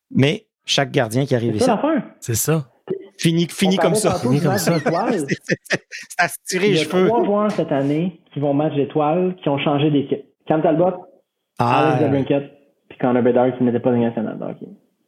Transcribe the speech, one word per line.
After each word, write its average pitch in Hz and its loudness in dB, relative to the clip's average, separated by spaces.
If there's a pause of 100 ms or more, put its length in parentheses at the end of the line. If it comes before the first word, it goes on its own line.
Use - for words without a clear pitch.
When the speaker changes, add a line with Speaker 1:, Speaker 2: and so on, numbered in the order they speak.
(140)
Speaker 1:
Mais 143 2 (220)
chaque 139 -2
gardien 127 0
qui 131 -2
arrive 113 0
Speaker 2:
C'est 107 0
ça 240 2
Speaker 1:
ici - -4
Speaker 2:
l'affaire. 302 0 (180)
Speaker 3:
C'est 113 -6
ça. 147 -2 (500)
Speaker 1:
Fini, 170 0
fini 190 0
Speaker 2:
On 170 2
Speaker 1:
comme 175 2
Speaker 2:
parlait 214 0
Speaker 1:
ça. 190 2
Speaker 2:
tantôt 123 -2
du 135 4
Speaker 3:
Fini 147 2
comme 156 2
Speaker 2:
match 202 -2
Speaker 3:
ça. 170 0
Speaker 2:
d'étoiles. 220 -2
Speaker 1:
<laughs> 151 -2
C'est, - -2
c'est, 196 -2 (320)
c'est - -14
à 170 2
se - -8 (100)
tirer 185 -2
Speaker 2:
Il 208 4
y - 2
Speaker 1:
les 156 2
Speaker 2:
a 151 -2
Speaker 1:
cheveux. 180 2
Speaker 2:
trois 240 2
joueurs 208 0
cette 160 -2
année 147 -2 (120)
qui 143 -6
vont 143 0
match 147 0
d'étoiles, 156 0
qui 160 -2
ont 143 0
changé 147 2
d'équipe. 143 -2 (240)
Cam 160 2
Talbot, 175 2 (680)
Speaker 1:
Ah. 131 4
Speaker 2:
Alex - 2
DeBrincat, 139 0 (480)
puis - -20
Connor 123 2
Bedard, 123 4
qui 127 -2
n'était 120 2
pas 127 2
un 120 2
national. 113 -2
Donc, - -10 (520)